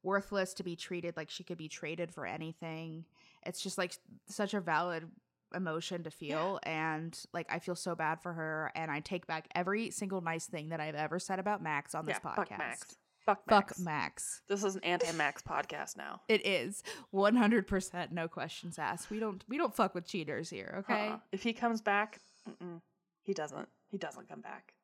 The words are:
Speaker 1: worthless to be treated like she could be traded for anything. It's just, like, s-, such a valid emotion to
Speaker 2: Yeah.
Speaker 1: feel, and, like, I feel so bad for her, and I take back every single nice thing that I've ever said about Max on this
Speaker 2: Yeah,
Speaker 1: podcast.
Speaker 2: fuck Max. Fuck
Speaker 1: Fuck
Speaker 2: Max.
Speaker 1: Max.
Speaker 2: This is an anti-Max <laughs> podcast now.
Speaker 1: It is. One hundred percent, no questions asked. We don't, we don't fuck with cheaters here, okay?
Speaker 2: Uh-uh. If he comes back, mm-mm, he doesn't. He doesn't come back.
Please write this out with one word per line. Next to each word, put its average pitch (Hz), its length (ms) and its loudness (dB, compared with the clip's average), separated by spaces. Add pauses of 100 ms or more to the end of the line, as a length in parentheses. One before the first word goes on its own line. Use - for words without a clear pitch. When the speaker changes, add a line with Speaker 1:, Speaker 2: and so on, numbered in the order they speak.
Speaker 1:
worthless 196 520 2
to 190 80 -6
be 175 120 -4
treated 170 420 -4
like 156 140 -8
she - 120 -10
could 175 140 -8
be 160 120 -8
traded 165 440 -4
for 151 140 -8
anything. 160 800 -6 (380)
It's - 200 -4
just, 190 160 -2
like, 180 140 2
s-, - 60 -14 (280)
such 202 260 0
a 202 80 2
valid 165 480 2 (460)
emotion 170 480 0
to 160 60 -6 (100)
Speaker 2:
Yeah. 156 180 -2
Speaker 1:
feel, 180 260 2
and, 160 560 -2 (140)
like, 170 160 -2
I 165 80 0
feel 175 180 -2
so 170 200 -2
bad 160 260 0
for 175 120 -4
her, 156 420 -2
and 160 160 -2
I 143 80 0
take 175 260 -4
back 160 300 -4
every 196 340 2
single 190 320 -2
nice 165 240 -2
thing 156 240 -6
that 165 100 -2
I've 151 140 -2
ever 151 240 0
said 190 220 -2
about 190 240 0
Max 151 320 -2
on 156 100 -2
this 156 180 0
Speaker 2:
Yeah, 156 80 -4
Speaker 1:
podcast. - 40 -2
Speaker 2:
fuck - 240 0
Max. - 360 -6 (300)
Fuck 196 200 6
Speaker 1:
Fuck - 20 -6 (240)
Speaker 2:
Max. - 80 -8
Speaker 1:
Max. 151 680 -2
Speaker 2:
This 202 160 2
is 190 120 2
an - 100 -4
anti-Max 165 560 4
<laughs> - 60 -12
podcast 147 500 -4
now. - 320 -8
Speaker 1:
It 220 160 6
is. 190 360 2 (300)
One 202 240 8
hundred 226 320 8
percent, 185 460 0
no 165 160 0
questions 160 500 -6
asked. 151 300 -2
We 214 100 -2
don't, 208 300 -2
we 269 80 -2
don't 285 180 2
fuck 202 200 4
with 175 100 -4
cheaters 151 440 -2
here, - 300 -8
okay? 214 300 2
Speaker 2:
Uh-uh. 220 100 -4 (140)
If 196 100 -6
he 233 100 2
comes 226 280 0
back, 214 400 2 (260)
mm-mm, 170 340 -12 (420)
he 196 100 0
doesn't. 151 340 -4 (220)
He 196 80 -4
doesn't - 320 -6
come 156 120 -12
back. - 320 -14 (100)